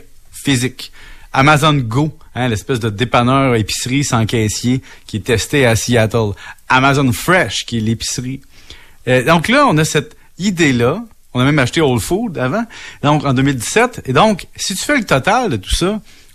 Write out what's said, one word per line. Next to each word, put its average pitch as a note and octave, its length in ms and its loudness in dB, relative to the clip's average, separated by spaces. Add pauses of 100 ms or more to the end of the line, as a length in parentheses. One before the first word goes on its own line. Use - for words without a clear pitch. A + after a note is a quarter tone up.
(340)
physiques. B2+ 580 -4 (400)
Amazon D3 440 4
Go, C3+ 420 -2 (180)
hein, B2 140 -2
l'espèce A2 300 -4
de A2+ 100 -2
dépanneur B2 680 2
épicerie B2 480 -2
sans A2+ 220 0
caissier A#2+ 560 0 (260)
qui A2 100 -8
est F#2 40 -6
testé B2+ 440 0
à A2+ 120 4
Seattle. A2+ 540 0 (360)
Amazon C3+ 460 2
Fresh, - 520 0
qui A#2+ 120 -6
est A2+ 40 -2
l'épicerie. A#2+ 600 -6 (680)
Euh, B2+ 160 2
donc D#3+ 240 2
là, C#4 220 4
on D#3+ 80 2
a D#3 80 2
cette - 320 -4 (220)
idée-là. D#3+ 640 0 (300)
On B2 60 -2
a B2 60 2
même D3 140 2
acheté B2+ 220 0
Whole B2+ 200 2
Foods F#3 360 -4
avant, D3 280 -4 (380)
donc D3 220 2
en C#3 80 0
deux B2+ 100 2
mille C#3 120 2
dix-sept. A3+ 500 0
Et C3 80 -6
donc, G3 340 2 (100)
si - 180 -8
tu - 80 -8
fais D4 140 0
le A3 80 -2
total F#3+ 460 0
de A#2 60 -2
tout - 180 -6
ça, G3 260 -2 (340)